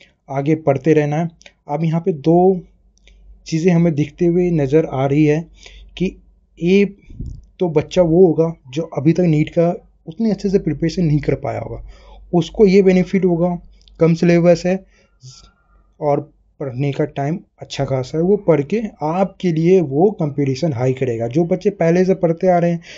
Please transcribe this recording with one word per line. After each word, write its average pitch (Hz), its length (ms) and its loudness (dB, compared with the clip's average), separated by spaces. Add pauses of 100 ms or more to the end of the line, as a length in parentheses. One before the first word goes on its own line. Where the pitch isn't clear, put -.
(300)
आगे 139 240 -2
पढ़ते 156 400 0
रहना 147 220 0
है। 165 120 -2 (400)
अब 151 160 -4
यहाँ 165 160 -2
पे 185 120 -4
दो 170 480 2 (840)
चीज़ें 160 260 0
हमें 170 220 2
दिखते 151 320 -2
हुए 175 240 0
नज़र 156 340 0
आ 139 220 -4
रही 147 180 2
है 151 160 2 (560)
कि - 200 -6 (420)
ये 190 260 2 (760)
तो 185 100 -2
बच्चा 156 340 0
वो 170 240 6
होगा 160 260 0 (180)
जो 147 120 -6
अभी 151 300 0
तक 175 80 0
नीट 156 280 2
का 170 220 0 (360)
उतने 220 240 -4
अच्छे 196 180 -4
से 190 100 0
प्रिपरेशन 165 460 -2
नहीं 151 160 0
कर 139 140 -4
पाया 113 260 -8
होगा, 113 220 -12 (520)
उसको 175 320 2
ये 196 160 6
बेनिफिट 185 420 2
होगा, 175 340 0 (420)
कम 165 140 4
सिलेबस 170 520 2
है 185 180 -2 (1160)
और 147 200 0 (400)
पढ़ने 135 320 -4
का 151 120 -2
टाइम 147 340 -4 (200)
अच्छा - 260 -8
खासा 131 340 -4
है, 165 60 0
वो 202 120 2
पढ़ 165 260 0
के 202 200 -4 (200)
आपके 180 500 -2
लिए 170 280 2
वो 151 300 0
कॉम्पिटिशन 143 600 -4
हाई 127 200 -2
करेगा। 120 360 -4
जो 156 160 0
बच्चे 180 260 -2
पहले 175 340 0
से 185 100 2
पढ़ते 175 340 0
आ 175 100 4
रहे 170 120 2
हैं, 170 100 -4 (160)